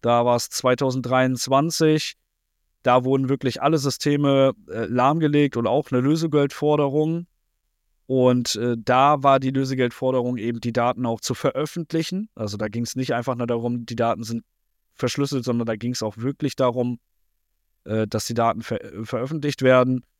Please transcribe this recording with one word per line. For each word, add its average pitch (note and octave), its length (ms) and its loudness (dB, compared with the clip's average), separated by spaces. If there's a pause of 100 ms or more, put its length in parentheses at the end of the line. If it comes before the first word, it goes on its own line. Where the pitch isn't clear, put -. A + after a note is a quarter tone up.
Da A#2+ 220 4
war's A#2+ 260 2
zweitausenddreiundzwanzig. C3 1600 0 (680)
Da B2 200 4
wurden C3+ 240 0
wirklich C3+ 340 -2
alle D3+ 180 2
Systeme, C#3 760 2 (160)
äh, A2 160 -4
lahmgelegt C#3+ 720 2
und A#2 80 -2
auch B2 260 0
eine B2 80 2
Lösegeldforderung. D3+ 1300 0 (800)
Und, B2+ 500 2
äh, A#2+ 220 -2
da C3 460 2
war C3+ 160 6
die C3 100 -2
Lösegeldforderung C3 880 -2
eben, A#2 240 -4
die A#2 100 -4
Daten A#2+ 340 0
auch A#2 140 -2
zu - 140 -6
veröffentlichen. D#3+ 1000 -4
Also G#2 200 -6
da G#2+ 140 -6
ging's A#2 260 -6
nicht B2+ 180 -4
einfach A#2+ 220 -2
nur A#2+ 120 -4
darum, A#2+ 380 -4
die A#2 120 -10
Daten A#2 260 0
sind A2+ 220 -8 (480)
verschlüsselt, C3+ 500 -2
sondern A#2+ 220 -2
da A2+ 100 -2
ging's A#2 280 -6
auch G#2+ 140 -6
wirklich C3 380 -4
darum, B2 440 0 (840)
äh, G#2+ 240 -2
dass G#2+ 200 -4
die A#2 80 -6
Daten A#2 260 0
ver-, A2+ 200 -6
äh, G#2 220 -12
veröffentlicht C#3 600 -4
werden. B2+ 420 4 (140)